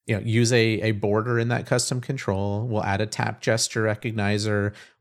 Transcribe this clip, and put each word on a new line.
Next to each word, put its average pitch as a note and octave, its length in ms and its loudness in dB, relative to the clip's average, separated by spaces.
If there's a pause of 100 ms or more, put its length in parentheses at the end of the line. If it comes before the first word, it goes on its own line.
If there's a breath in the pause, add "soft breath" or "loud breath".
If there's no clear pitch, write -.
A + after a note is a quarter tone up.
you A2+ 100 0
know, G2 60 -2
use A#2 320 2
a, A2+ 280 4
a A2 100 2
border A2 480 0
in A#2 80 0
that A#2+ 180 -2
custom B2+ 360 0
control. G2+ 680 -4
We'll G#2+ 160 -2
add G2 180 0
a G#2+ 40 -2
tap A2+ 360 -4
gesture A2+ 440 0
recognizer. G#2 880 0 (280 loud breath)